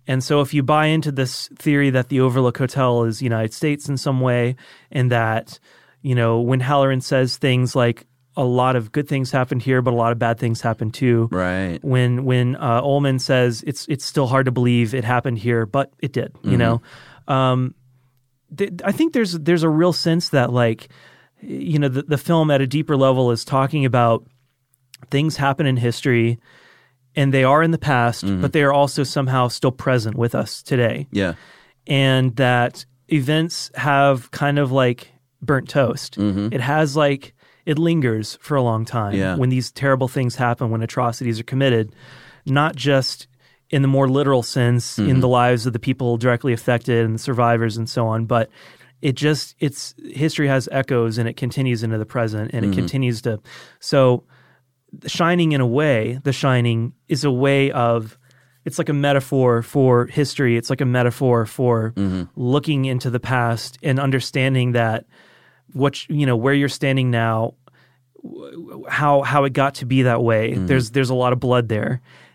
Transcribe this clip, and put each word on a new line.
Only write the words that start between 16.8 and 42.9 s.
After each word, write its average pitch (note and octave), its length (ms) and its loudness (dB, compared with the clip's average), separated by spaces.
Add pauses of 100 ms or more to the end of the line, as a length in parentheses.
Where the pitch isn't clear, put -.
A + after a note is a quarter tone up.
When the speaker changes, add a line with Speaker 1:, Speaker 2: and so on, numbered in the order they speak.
Speaker 1:
Um, B2+ 460 0 (800)
th-, G3 160 -4 (120)
I G3+ 60 0
think D#4+ 220 0
there's, G#3+ 220 0
there's D#3+ 280 0
a E3 60 2
real D#3+ 240 2
sense E3+ 380 0
that, C3 220 2
like, A#2+ 360 0 (520)
you C#3+ 380 -4
know, C#3+ 100 2
the, C3 140 -4
the C#3+ 160 -2
film D#3+ 320 2
at C#3+ 100 4
a C3+ 60 2
deeper D3 300 0
level C3 340 4
is A2+ 140 -2
talking C#3 400 0
about A#2 420 2 (840)
things D3 260 0
happen C#3 300 0
in C3 100 2
history, A#2 640 0 (760)
and C#3 200 0
they C3 100 4
are C#3+ 180 4
in E3 100 2
the D#3+ 60 -2
past, A#2+ 460 0
Speaker 2:
Mm-hmm. F#2+ 160 -2
Speaker 1:
but - 120 0
they D3+ 100 2
are C#3 100 4
also C#3+ 320 2
somehow C3 440 0
still B2+ 240 -2
present A#2+ 440 -2
with A#2 180 -2
us - 280 -6
today. B2 480 -2
Speaker 2:
Yeah. F#2+ 240 -2 (520)
Speaker 1:
And C3 500 2
that B2 500 0 (220)
events D#3 680 -2
have C#3 560 2
kind C#3+ 280 -2
of, C#3 140 0
like, B2+ 400 0 (300)
burnt C3 260 -2
toast. C3 500 -2
Speaker 2:
Mm-hmm. G2+ 340 0
Speaker 1:
It C3 80 -4
has, C#3+ 360 0
like, C#3+ 380 -2 (320)
it D3+ 120 0
lingers C3+ 640 0
for - 160 -4
a C3 60 2
long A2+ 220 0
time G#2 300 -4
Speaker 2:
Yeah. F#2+ 220 0
Speaker 1:
when B2+ 140 0
these B2+ 220 -4
terrible C3+ 360 0
things B2 280 -4
happen, A#2+ 340 -2
when A2+ 120 -2
atrocities A#2 580 -4
are A#2 40 -10
committed, B2 500 0 (520)
not C#3+ 300 0
just C3 500 -2 (440)